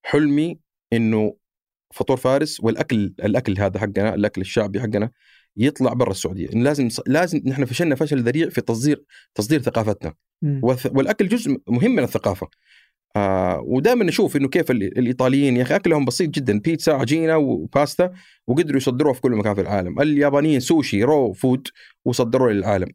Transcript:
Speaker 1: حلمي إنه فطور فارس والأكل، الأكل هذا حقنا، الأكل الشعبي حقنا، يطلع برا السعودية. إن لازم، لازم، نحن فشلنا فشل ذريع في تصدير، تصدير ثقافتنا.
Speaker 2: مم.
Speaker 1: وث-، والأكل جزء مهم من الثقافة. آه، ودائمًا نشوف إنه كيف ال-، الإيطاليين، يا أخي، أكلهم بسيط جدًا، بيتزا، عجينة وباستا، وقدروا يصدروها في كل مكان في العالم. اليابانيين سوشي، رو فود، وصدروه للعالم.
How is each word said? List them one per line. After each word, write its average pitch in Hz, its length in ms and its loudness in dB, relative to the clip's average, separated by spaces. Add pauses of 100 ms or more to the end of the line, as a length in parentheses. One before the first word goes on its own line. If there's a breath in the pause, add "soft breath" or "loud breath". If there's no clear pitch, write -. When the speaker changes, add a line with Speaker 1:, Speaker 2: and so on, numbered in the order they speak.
Speaker 1:
حلمي 151 560 0 (340)
إنه 110 440 0 (560)
فطور - 240 0
فارس 139 420 0
والأكل، 107 540 -2 (100)
الأكل 101 360 0
هذا 98 200 0
حقنا، 104 360 -2
الأكل 104 260 -2
الشعبي 101 400 -2
حقنا، 107 300 -2 (460 soft breath)
يطلع 123 360 0
برا 117 180 0
السعودية. 95 420 -6
إن 113 100 2
لازم، 139 240 0 (200)
لازم، 160 380 0
نحن 131 200 0
فشلنا 143 300 0
فشل 143 280 -2
ذريع 135 260 0
في - 120 -2
تصدير، 131 420 0 (320 soft breath)
تصدير 131 260 0
ثقافتنا. 107 520 -2 (280)
Speaker 2:
مم. 143 240 -2
Speaker 1:
وث-، 127 300 0
والأكل 185 320 0
جزء 190 300 -2 (100)
مهم 127 240 2
من 165 120 2
الثقافة. 110 440 -4 (680 soft breath)
آه، 92 500 0
ودائمًا 156 380 2
نشوف 165 340 0
إنه 139 100 0
كيف 156 240 0
ال-، 117 120 0
الإيطاليين، 127 760 2
يا 123 60 2
أخي، 135 120 0
أكلهم 160 300 2
بسيط 156 240 -2
جدًا، 123 300 0
بيتزا، 160 340 0
عجينة 160 440 0
وباستا، 143 760 0 (340 loud breath)
وقدروا 143 300 0
يصدروها 131 360 2
في 123 80 -6
كل 127 100 2
مكان 104 240 0
في 95 60 -2
العالم. 92 400 -2
اليابانيين 143 580 2
سوشي، 123 440 2
رو 131 300 2
فود، 131 340 -2 (380 loud breath)
وصدروه 123 460 2
للعالم. 98 440 0